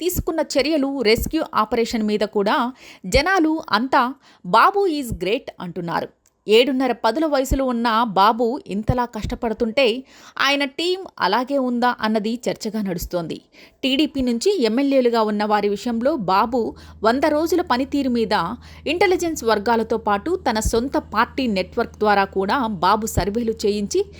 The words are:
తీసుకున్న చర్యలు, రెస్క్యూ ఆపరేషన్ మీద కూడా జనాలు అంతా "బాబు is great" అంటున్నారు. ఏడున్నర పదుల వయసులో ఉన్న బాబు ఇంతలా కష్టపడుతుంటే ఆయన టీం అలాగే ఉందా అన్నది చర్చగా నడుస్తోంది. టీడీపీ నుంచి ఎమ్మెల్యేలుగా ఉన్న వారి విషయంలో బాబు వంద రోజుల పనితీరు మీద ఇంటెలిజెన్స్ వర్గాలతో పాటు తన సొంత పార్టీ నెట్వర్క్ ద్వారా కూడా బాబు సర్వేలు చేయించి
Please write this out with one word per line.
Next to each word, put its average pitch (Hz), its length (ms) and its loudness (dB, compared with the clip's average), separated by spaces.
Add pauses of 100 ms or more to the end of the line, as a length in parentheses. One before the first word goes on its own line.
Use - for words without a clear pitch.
తీసుకున్న 339 400 -2
చర్యలు, 277 640 0
రెస్క్యూ 233 400 0 (120)
ఆపరేషన్ 226 480 0
మీద 208 180 0
కూడా 220 520 0 (340)
జనాలు 311 640 2
అంతా 262 440 2 (320)
"బాబు 349 420 4
is 285 260 -4
great" 185 460 -4
అంటున్నారు. 170 480 -4 (400)
ఏడున్నర 254 440 4
పదుల 233 340 0
వయసులో 269 380 0
ఉన్న 233 380 0
బాబు 226 640 2
ఇంతలా 220 380 -2
కష్టపడుతుంటే 233 1000 -2 (360)
ఆయన 277 240 2
టీం 349 400 -4 (160)
అలాగే 240 380 0
ఉందా 247 420 0
అన్నది 220 400 -2 (100)
చర్చగా 220 320 -6
నడుస్తోంది. 180 580 -6 (420)
టీడీపీ 277 380 0
నుంచి 254 440 0
ఎమ్మెల్యేలుగా 240 580 2
ఉన్న 208 220 0
వారి 208 240 0
విషయంలో 233 480 -2
బాబు 226 580 0 (280)
వంద 240 260 2
రోజుల 330 340 0
పనితీరు 262 480 -2
మీద 226 220 0 (540)
ఇంటెలిజెన్స్ 339 580 0
వర్గాలతో 220 520 2
పాటు 220 440 -2 (100)
తన 220 100 0
సొంత 240 360 -2
పార్టీ 247 500 -2
నెట్వర్క్ 202 520 -4
ద్వారా 202 260 4
కూడా 202 420 -2
బాబు 208 400 2
సర్వేలు 208 460 -2
చేయించి 208 520 -2 (160)